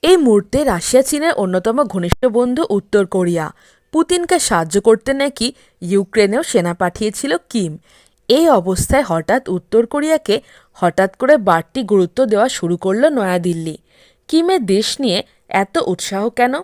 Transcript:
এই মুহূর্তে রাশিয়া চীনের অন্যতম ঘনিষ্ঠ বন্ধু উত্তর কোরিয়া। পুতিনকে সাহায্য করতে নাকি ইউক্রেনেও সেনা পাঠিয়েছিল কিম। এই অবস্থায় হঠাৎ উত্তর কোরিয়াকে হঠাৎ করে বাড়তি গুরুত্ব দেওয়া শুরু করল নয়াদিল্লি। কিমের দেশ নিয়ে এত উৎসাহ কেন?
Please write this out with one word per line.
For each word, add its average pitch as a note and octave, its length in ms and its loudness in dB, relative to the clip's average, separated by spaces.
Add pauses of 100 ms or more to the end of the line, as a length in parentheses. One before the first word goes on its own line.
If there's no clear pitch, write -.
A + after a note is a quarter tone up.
(100)
এই F#4 60 6
মুহূর্তে B3 480 2
রাশিয়া B3 380 0
চীনের D4 300 -2
অন্যতম G3+ 520 0
ঘনিষ্ঠ F#3 420 -4
বন্ধু B3 440 0
উত্তর G3+ 360 0
কোরিয়া। F3 460 -2 (400)
পুতিনকে F4 460 0
সাহায্য E3+ 420 0
করতে A3+ 320 2
নাকি C#4 400 -4 (280)
ইউক্রেনেও G3+ 600 0
সেনা F3 320 -2
পাঠিয়েছিল G#3+ 640 -4 (120)
কিম। E3 300 -4 (500)
এই D#4 200 4
অবস্থায় G3 540 2
হঠাৎ F#3+ 460 -2
উত্তর G#3+ 380 0
কোরিয়াকে D4+ 540 -2 (320)
হঠাৎ F#3+ 440 -2
করে C#4 200 4
বাড়তি G3 460 0
গুরুত্ব G3+ 420 2
দেওয়া G#3+ 240 2
শুরু F3 280 -4
করল G#3 320 2
নয়াদিল্লি। F3+ 720 -2 (500)
কিমের E4 380 2
দেশ G3 340 0
নিয়ে A3 220 0 (260)
এত G3 380 -2
উৎসাহ G3 440 -4
কেন? B3 340 0